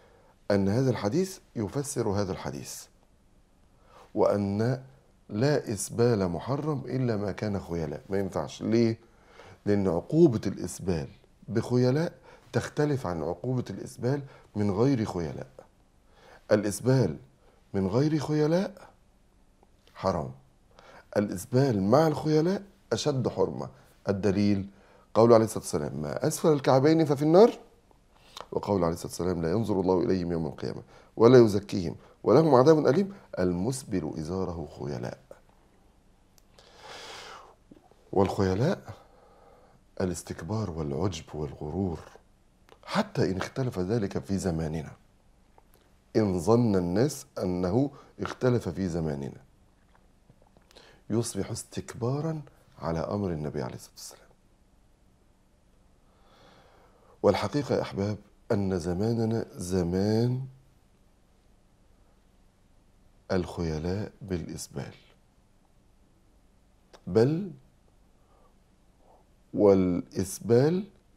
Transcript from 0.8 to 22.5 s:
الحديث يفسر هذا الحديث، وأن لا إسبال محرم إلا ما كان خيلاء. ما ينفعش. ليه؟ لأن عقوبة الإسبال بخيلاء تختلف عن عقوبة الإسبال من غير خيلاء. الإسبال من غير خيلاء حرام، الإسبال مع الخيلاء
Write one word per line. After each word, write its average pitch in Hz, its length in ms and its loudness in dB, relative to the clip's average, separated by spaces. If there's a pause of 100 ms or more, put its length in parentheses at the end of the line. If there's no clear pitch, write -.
الحديث 143 480 -2 (180)
يفسر 117 520 -4
هذا 98 240 -2
الحديث، 69 520 -10 (1300)
وأن 104 680 0 (460)
لا 120 440 0
إسبال 104 560 0
محرم 135 580 -4
إلا 127 300 -2
ما 101 160 -2
كان 98 280 -4
خيلاء. 80 500 -6
ما 98 80 -2
ينفعش. 90 440 -6
ليه؟ 113 360 2 (680)
لأن 101 220 2
عقوبة 113 580 4
الإسبال 85 640 -4 (400)
بخيلاء 123 640 0 (400)
تختلف 143 540 -2
عن 85 160 -4
عقوبة 120 480 -4
الإسبال 131 520 -6 (340)
من 104 140 0
غير 110 340 2
خيلاء. 73 460 -6 (1000)
الإسبال 107 640 2 (580)
من 98 120 0
غير 147 320 0
خيلاء 151 680 -2 (1080)
حرام، 85 360 -2 (840)
الإسبال 104 680 0
مع 127 240 4
الخيلاء 156 560 0 (300)